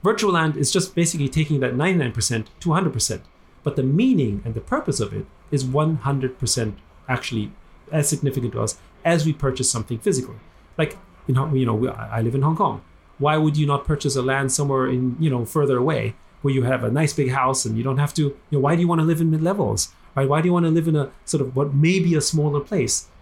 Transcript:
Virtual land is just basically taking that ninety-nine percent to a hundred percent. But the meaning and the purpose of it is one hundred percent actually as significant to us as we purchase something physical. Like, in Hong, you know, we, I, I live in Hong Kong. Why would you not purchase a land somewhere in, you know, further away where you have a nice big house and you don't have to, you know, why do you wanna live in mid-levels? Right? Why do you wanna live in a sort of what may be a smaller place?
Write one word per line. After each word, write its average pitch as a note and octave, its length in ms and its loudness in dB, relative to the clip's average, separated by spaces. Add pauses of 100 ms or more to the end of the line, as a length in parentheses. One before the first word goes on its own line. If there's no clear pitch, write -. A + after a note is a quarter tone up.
Virtual G#3 300 2
land D#3+ 240 2
is D3 160 0
just F3+ 220 0
basically D#3+ 340 0
taking D3+ 320 0
that B2 160 0
ninety-nine D3+ 360 0
percent A2+ 380 -4 (100)
to E3+ 100 -2
a D3+ 40 2
hundred E3+ 180 0
percent. - 300 -4 (400)
But - 140 -2
the C#3 60 0
meaning C#3+ 640 2
and A2+ 100 -6
the A2+ 60 -6
purpose - 400 -4
of G2+ 120 -4
it - 140 -8 (240)
is C3 140 -2
one D3+ 320 0
hundred C3+ 420 -2
percent A2 400 -2 (300)
actually A2+ 440 -4 (400)
as D3+ 160 0
significant C3 440 -2
to A2+ 80 -4
us A2 180 -4 (260)
as E3 220 2
we D#3 60 2
purchase C3 380 -2
something A2+ 280 -4
physical. C3 380 -2 (400)
Like, D#3 200 -2 (300)
in C3 80 0
Hong, C#3 200 0
you C3 120 2
know, A2+ 80 0
we, A2+ 140 0
I, A2 300 -8
I - 40 0
live A#2 120 0
in C3+ 80 0
Hong D#3+ 140 2
Kong. C#3+ 260 -2 (360)
Why D3+ 180 2
would D#3 200 2
you D3+ 100 2
not C#3+ 180 0
purchase D3 300 -2
a C3 80 0
land C3+ 300 0
somewhere C3+ 360 0
in, B2+ 320 0
you D#3+ 100 2
know, A#2+ 140 0
further C3+ 320 0
away B2 380 0 (280)
where C#3 120 2
you C3 80 2
have B2 220 0
a A2 80 0
nice D3+ 200 2
big C3 200 0
house C3 320 0
and A2 120 -4
you A#2 60 -2
don't C3 160 0
have C#3+ 160 0
to, D#3+ 80 0
you C#3+ 140 0 (160)
know, D3 80 2
why D3 160 2
do E3+ 40 2
you F3 60 4
wanna E3 160 2
live D#3+ 180 2
in D#3+ 120 2
mid-levels? D#3 600 0 (220)
Right? C3+ 140 0
Why D3 120 2
do E3 60 2
you F3+ 60 4
wanna E3+ 180 2
live D#3+ 160 2
in D#3+ 80 2
a D3 160 0 (140)
sort - 160 -2
of B2+ 160 -4
what C#3+ 180 0
may E3 240 4
be E3+ 160 2
a D3+ 60 2
smaller D3 400 0
place? C#3+ 480 -2 (140)